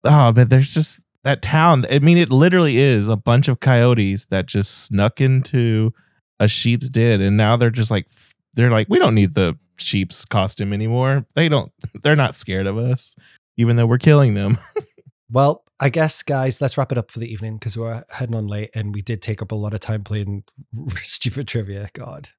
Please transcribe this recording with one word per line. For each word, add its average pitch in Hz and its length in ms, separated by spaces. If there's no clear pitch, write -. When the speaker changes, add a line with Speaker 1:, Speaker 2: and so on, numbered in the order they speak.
Speaker 1:
oh, 131 280
but 120 160
there's 131 240
just - 300
that 139 180
town. 151 480
I 139 80
mean, 170 180
it 175 140
literally 156 480
is 117 300
a 110 80
bunch 120 320
of 123 120
coyotes 117 680
that - 200
just - 380
snuck 104 360
into 120 720
a 107 100
sheep's 120 400
den, 113 320
and 98 160
now 110 200
they're 120 140
just 113 200
like, 98 180
f-, - 260
they're 120 160
like, 110 180
"We 277 120
don't 123 160
need 95 180
the 90 240
sheep's - 480
costume 101 480
anymore. 120 600
They 160 140
don't, 143 240
<laughs> - 160
they're 151 140
not 135 200
scared 98 320
of 104 100
us, 123 380
even 117 200
though 117 100
we're 123 120
killing 143 360
them." 101 240
<laughs> 427 120
Speaker 2:
Well, 139 340
I 139 120
guess, 156 320
guys, 135 400
let's 139 160
wrap 131 120
it 127 60
up 117 140
for - 80
the 113 120
evening 110 280
'cause 104 180
we're 113 320
heading 113 260
on 107 120
late 104 280
and 104 200
we 101 80
did 110 180
take 110 220
up 101 100
a - 20
lot 104 200
of 107 60
time 110 200
playing 101 440
<laughs> - 300
stupid - 440
trivia. 101 460
God. - 360